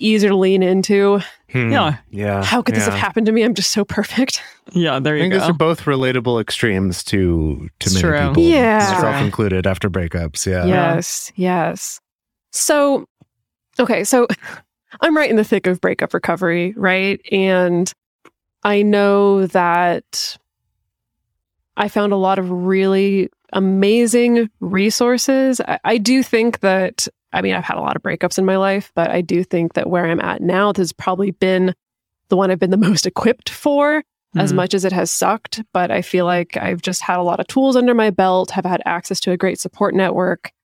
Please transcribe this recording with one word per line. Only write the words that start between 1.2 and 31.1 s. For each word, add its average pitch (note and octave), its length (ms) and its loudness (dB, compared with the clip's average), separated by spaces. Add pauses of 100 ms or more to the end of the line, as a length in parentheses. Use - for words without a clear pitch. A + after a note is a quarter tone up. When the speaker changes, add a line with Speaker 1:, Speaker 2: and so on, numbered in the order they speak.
Speaker 2:
Hmm. B2 220 0
Speaker 3:
Yeah. E3 240 2 (120)
Speaker 2:
Yeah. G2+ 320 -2
Speaker 1:
"How G#3+ 200 0
could A3+ 140 -2
this G#3+ 100 0
Speaker 2:
Yeah. A3+ 60 -2
Speaker 1:
have G3+ 80 -4
happened G#3+ 260 -2
to A3 80 2
me? A3+ 100 2
I'm A3 100 0
just F#3 180 -2
so G#3 120 0
perfect." - 580 -4 (300)
Speaker 3:
Yeah, D#3 280 0
there D3+ 160 0
Speaker 2:
I - 20 -2
Speaker 3:
you D3+ 60 0
Speaker 2:
think F#3 100 0
Speaker 3:
go. F#3+ 80 2
Speaker 2:
those E3 80 0
are F3 40 2
both D#3+ 300 0
relatable B2+ 560 0
extremes F#2+ 680 -2
to, D#2+ 640 0 (100)
to - 60 -6
Speaker 3:
It's F#2 160 2
Speaker 2:
many D#3 160 2
Speaker 3:
true. C#3+ 120 2
Speaker 2:
people, D3 140 4
Speaker 1:
Yeah. B3+ 360 4
Speaker 2:
myself F#3+ 380 0
Speaker 3:
True. C#3 80 0
Speaker 2:
included, F#2+ 420 -2
after F#2+ 220 -2
breakups. E2+ 560 -4
Yeah. F2+ 200 -2
Speaker 3:
Yeah. E3+ 300 2
Speaker 1:
Yes, - 400 -8
yes. F3+ 640 -4 (520)
So, C#4+ 540 0 (720)
okay, A#3 240 2
so A#3+ 260 2
<laughs> - 720 -10
I'm D#4+ 160 2
right D4 120 2
in A3+ 80 2
the G#3+ 60 4
thick G3+ 220 0
of F3+ 160 0
breakup - 320 -2
recovery, F3 640 -2
right? F#3+ 420 0 (120)
And F#3 600 2 (720)
I G#3 200 2
know G3+ 640 2
that F3 920 -2 (1400)
I G#3 100 0
found G#3 260 0
a G3+ 40 0
lot F#3+ 200 2
of F#3 140 -4
really F#3+ 760 2 (240)
amazing A3+ 960 4 (100)
resources. A#3+ 1040 0
I, - 220 -4
I A3+ 140 2
do B3 240 2
think A#3 380 0
that, F#3+ 480 0 (260)
I F3 80 -2
mean, - 140 -2
I've - 80 -4
had F2 140 -4
a E2+ 40 -6
lot D2 140 -4
of - 80 -8
breakups - 340 -4
in F#3+ 80 0
my F#3+ 120 2
life, G3 360 -2
but E3+ 160 0
I F3 120 -2
do F3 220 -2
think E3+ 300 -2
that - 160 -2
where F3 160 0
I'm E3 140 -2
at - 220 -4
now, F#3 320 0
this F#3+ 100 -4
has E3 100 -6
probably F#3+ 380 -4